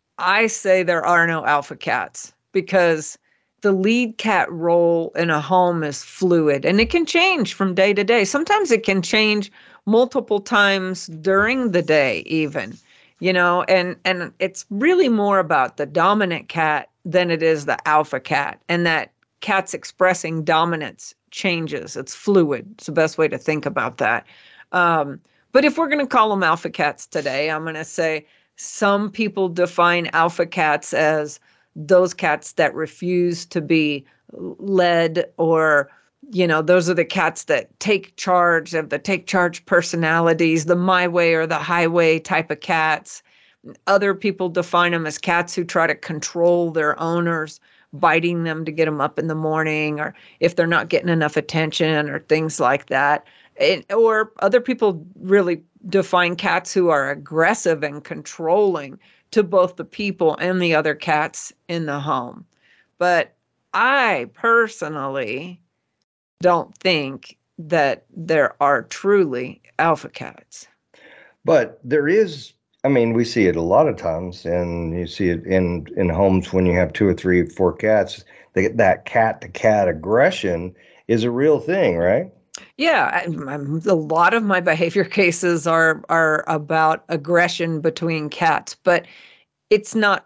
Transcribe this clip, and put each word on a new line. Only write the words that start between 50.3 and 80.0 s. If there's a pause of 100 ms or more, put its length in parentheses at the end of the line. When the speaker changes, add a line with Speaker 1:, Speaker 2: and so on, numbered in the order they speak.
Speaker 1:
if
they're
not
getting
enough
attention
or
things
like
that. (320)
And,
or
other
people (160)
really (260)
define
cats
who
are
aggressive
and
controlling (340)
to
both
the
people
and
the
other
cats (160)
in
the
home. (520)
But (400)
I
personally (840)
don't
think (200)
that (100)
there
are
truly (160)
alpha
cats. (800)
Speaker 2:
But
there
is, (300)
I
mean,
we
see
it
a
lot
of
times,
and
you
see
it
in, (120)
in
homes
when
you
have
two
or
three,
four
cats, (300)
they,
that
cat-to-cat
aggression (340)